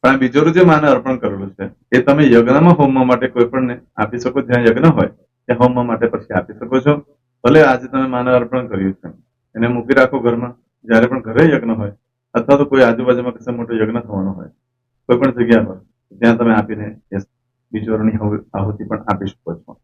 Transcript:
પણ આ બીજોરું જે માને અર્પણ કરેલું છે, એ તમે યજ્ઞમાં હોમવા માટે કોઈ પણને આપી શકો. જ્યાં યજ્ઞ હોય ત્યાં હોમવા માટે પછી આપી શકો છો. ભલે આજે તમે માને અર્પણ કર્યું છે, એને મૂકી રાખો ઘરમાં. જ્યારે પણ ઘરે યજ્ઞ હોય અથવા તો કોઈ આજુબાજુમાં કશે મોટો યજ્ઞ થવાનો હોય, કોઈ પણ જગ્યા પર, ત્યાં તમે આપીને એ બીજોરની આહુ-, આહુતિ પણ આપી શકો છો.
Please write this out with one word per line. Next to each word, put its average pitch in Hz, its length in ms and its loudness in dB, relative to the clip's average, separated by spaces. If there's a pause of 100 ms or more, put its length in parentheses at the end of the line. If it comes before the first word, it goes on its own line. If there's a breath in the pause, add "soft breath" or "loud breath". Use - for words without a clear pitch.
પણ 131 100 6
આ 135 40 -2
બીજોરું 135 340 2
જે 180 120 4
માને 151 240 4
અર્પણ 127 300 0
કરેલું 98 320 -6
છે, 98 140 -12 (280)
એ 127 100 4
તમે 143 220 4
યજ્ઞમાં 135 520 6
હોમવા 135 280 2
માટે 127 240 0
કોઈ 120 200 0
પણને 127 260 -4 (220)
આપી 107 220 -4
શકો. 131 220 -4
જ્યાં 120 260 0
યજ્ઞ 127 220 2
હોય 107 220 0 (380)
ત્યાં 117 120 -2
હોમવા 123 240 2
માટે 117 220 -4
પછી 113 280 -8
આપી 92 200 -6
શકો 127 260 -4
છો. 147 120 0 (520)
ભલે 147 180 6
આજે 127 260 2
તમે 131 180 -4
માને 127 240 -4
અર્પણ 123 380 -2
કર્યું 95 260 -4
છે, - 140 -18 (460)
એને 113 140 -2
મૂકી 120 260 -2
રાખો 131 260 0
ઘરમાં. 120 320 -2 (320)
જ્યારે 113 220 2
પણ 127 140 -4
ઘરે 113 240 0
યજ્ઞ 117 300 0
હોય 104 180 -6 (420)
અથવા 127 220 2
તો 143 80 2
કોઈ 135 180 2
આજુબાજુમાં 123 520 0
કશે - 160 -14
મોટો 117 240 -8
યજ્ઞ 110 260 -2
થવાનો 98 320 -6
હોય, 85 180 -14 (580)
કોઈ 123 100 2
પણ 131 140 0
જગ્યા 117 320 2
પર, 92 140 -12 (340)
ત્યાં 117 260 0
તમે 117 160 0
આપીને 104 320 -4 (260)
એ 98 40 -8 (560)
બીજોરની 107 440 -2
આહુ-, 107 380 -6
આહુતિ 101 300 -6
પણ 101 180 -8
આપી 98 240 -4
શકો - 280 -12
છો. - 300 -20